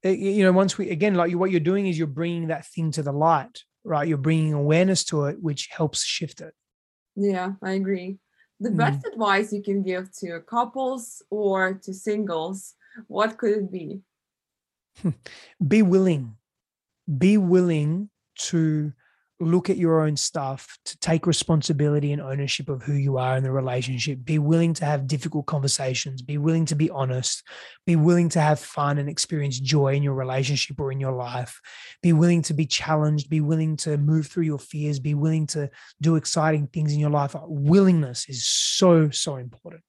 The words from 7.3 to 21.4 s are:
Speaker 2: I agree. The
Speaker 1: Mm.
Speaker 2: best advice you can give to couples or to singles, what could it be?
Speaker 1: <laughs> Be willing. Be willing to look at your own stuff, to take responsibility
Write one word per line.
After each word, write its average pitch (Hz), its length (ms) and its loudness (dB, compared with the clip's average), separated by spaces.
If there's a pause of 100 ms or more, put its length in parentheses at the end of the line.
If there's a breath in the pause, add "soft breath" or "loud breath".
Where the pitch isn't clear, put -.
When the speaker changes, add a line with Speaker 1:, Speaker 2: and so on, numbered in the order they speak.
Speaker 2:
I 190 80 -4
agree. 190 480 -4 (400)
The 214 100 -4
Speaker 1:
Mm. 196 80 0
Speaker 2:
best 143 300 0
advice 208 440 0
you 202 120 -6
can 196 180 -2
give 190 380 -6
to 170 220 -10
couples 247 920 -6
or 196 420 0 (100)
to 190 120 -10
singles, 190 800 -6 (320 loud breath)
what 214 320 -2
could 208 140 2
it 196 180 -2
be? 190 300 -10 (1000)
Speaker 1:
<laughs> - 640 -6
Be 208 140 6
willing. 175 540 2 (800)
Be 196 200 6
willing 175 720 2 (300)
to 156 520 0 (480)
look 175 300 2
at 185 80 2
your 165 240 4
own 151 160 0
stuff, - 680 -6
to - 140 -12
take 165 280 0
responsibility 147 840 2